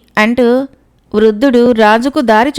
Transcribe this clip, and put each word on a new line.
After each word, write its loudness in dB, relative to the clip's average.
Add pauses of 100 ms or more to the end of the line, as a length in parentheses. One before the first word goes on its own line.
(180)
అంటూ -2 (480)
వృద్ధుడు 2
రాజుకు 0
దారి 0